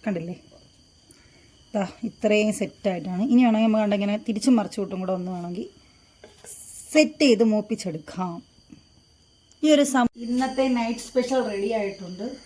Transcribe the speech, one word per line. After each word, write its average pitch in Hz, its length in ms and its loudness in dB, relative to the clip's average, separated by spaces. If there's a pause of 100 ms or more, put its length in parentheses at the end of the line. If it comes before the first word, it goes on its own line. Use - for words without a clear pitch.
കണ്ടില്ലേ, 175 300 -4 (1400)
ദാ 202 100 0 (260)
ഇത്രയും 214 500 2
സെറ്റായിട്ടാണ്. 185 640 -4 (100)
ഇനി 247 140 6
വേണമെങ്കിൽ 220 220 4
നമുക്ക് 214 160 2
കണ്ടിങ്ങനെ 202 320 0 (120)
തിരിച്ചും 233 300 2
മറിച്ചു 202 240 -4
വിട്ടും 190 220 -6
കൂടെ 185 160 -2
ഒന്ന് 180 160 -6
വേണമെങ്കിൽ 175 300 -8 (1300)
സെറ്റ് 311 360 4
ചെയ്ത് 226 260 4
മൂപ്പിച്ചെടുക്കാം. 185 840 -6 (1300)
ഈ 302 100 4
ഒരു 285 160 6
സം-, 254 200 2 (140)
ഇന്നത്തെ 254 400 -2 (120)
നൈറ്റ് 233 300 -4
സ്പെഷ്യൽ 254 340 0 (100)
റെഡി 202 280 -4
ആയിട്ടുണ്ട്. 196 460 -8 (200)